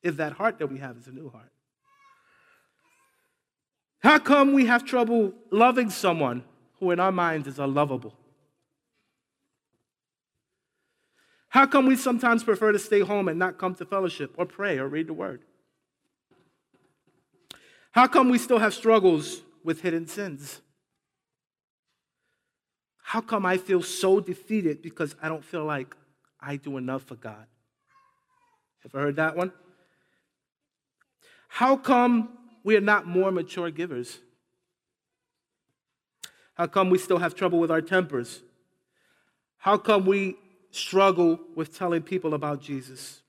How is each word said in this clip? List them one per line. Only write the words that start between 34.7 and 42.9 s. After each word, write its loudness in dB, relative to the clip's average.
How -4
come 2
we 4
still -2
have -2
trouble 0
with 0
our 2
tempers? -4
How 0
come 2
we 0
struggle 2
with -10
telling -4
people -4
about -6
Jesus? -14